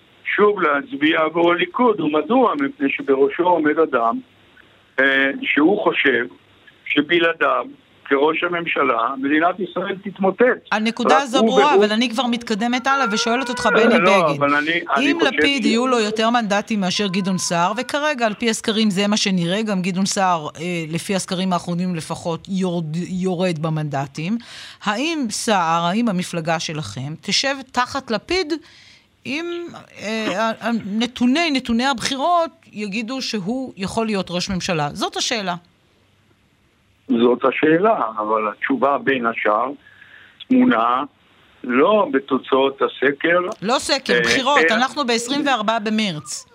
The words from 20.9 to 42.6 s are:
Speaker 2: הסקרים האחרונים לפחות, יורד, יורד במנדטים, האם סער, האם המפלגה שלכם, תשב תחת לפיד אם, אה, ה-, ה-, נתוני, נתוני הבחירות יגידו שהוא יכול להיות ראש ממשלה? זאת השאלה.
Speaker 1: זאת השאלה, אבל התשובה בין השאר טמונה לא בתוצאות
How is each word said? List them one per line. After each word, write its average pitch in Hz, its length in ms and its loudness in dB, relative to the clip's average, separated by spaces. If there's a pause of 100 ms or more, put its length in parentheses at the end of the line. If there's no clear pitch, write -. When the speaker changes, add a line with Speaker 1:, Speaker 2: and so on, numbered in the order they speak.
Speaker 2:
הסקרים 185 380 -2
האחרונים 175 420 -2
לפחות, 165 540 -6
יורד, 175 480 -2 (120)
יורד 180 500 -2
במנדטים, 156 800 -4 (460)
האם 269 460 -2
סער, 170 540 0
האם 214 240 0
המפלגה 170 520 -2
שלכם, 151 600 -8
תשב 269 340 -2 (180)
תחת 254 380 -4
לפיד 330 420 -2 (760)
אם, 311 200 -6 (560)
אה, 220 240 -4 (340)
ה-, 175 80 -6
ה-, - 20 -2 (160)
נתוני, 247 640 0
נתוני 254 360 0
הבחירות 285 640 0 (220)
יגידו 214 500 -6
שהוא 233 540 -6
יכול 196 300 -4
להיות 202 240 -2
ראש 175 200 -4
ממשלה? 165 420 -2
זאת 240 240 -6
השאלה. 214 380 -4 (1500)
Speaker 1:
זאת 123 360 2
השאלה, 160 500 4 (240)
אבל 107 240 0 (100)
התשובה 135 460 0
בין 120 280 -2
השאר 113 440 0 (800)
טמונה 240 540 4 (600)
לא 160 480 4
בתוצאות 135 720 0